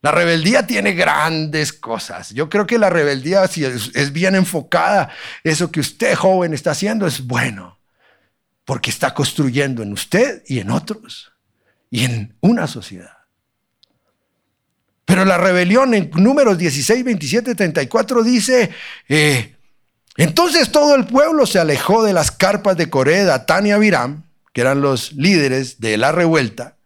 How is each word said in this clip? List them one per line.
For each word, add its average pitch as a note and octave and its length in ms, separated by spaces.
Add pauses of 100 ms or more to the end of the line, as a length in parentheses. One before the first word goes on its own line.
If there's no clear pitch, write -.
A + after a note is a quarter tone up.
La C#3+ 100
rebeldía E3+ 560
tiene G3+ 280
grandes D#3 800
cosas. G2+ 560
Yo C#3 180
creo G3+ 180
que A#3 120
la G#3 100
rebeldía, D#3+ 580
si E3 160
es, B2 320
es C#3+ 200
bien F#3+ 200
enfocada, F3+ 760 (340)
eso D#3+ 260
que D#3+ 100
usted, G3+ 340
joven, F3+ 400
está D#3 160
haciendo G3+ 360
es C3+ 200
bueno, A#2+ 520 (880)
porque C3+ 240
está B2 240
construyendo C3+ 720
en G2+ 100
usted G3+ 540
y B2+ 140
en G2 100
otros, - 600 (600)
y B2 160
en A#2 340
una F#3+ 260
sociedad. - 520 (1900)
Pero F#3 220
la F#3 100
rebelión F#3 560
en F#3 220
Números A3+ 420
dieciséis, E3 480
veintisiete, A3 500
treinta E3+ 280
y C#3 40
cuatro A3+ 360
dice, B3 480 (400)
eh, C#3+ 480 (580)
Entonces D#4 560
todo D4 220
el B3+ 120
pueblo C#4+ 400
se - 120
alejó E3+ 440
de G#3 100
las D#3+ 180
carpas G3+ 460
de E3 120
Coré, D3+ 360
Datán E3+ 420
y G#3 60
Abiram, D#3+ 520 (320)
que B2 60
eran C#3 180
los C#3 320
líderes C#3 680
de A2 180
la C3+ 140
revuelta. D#3+ 720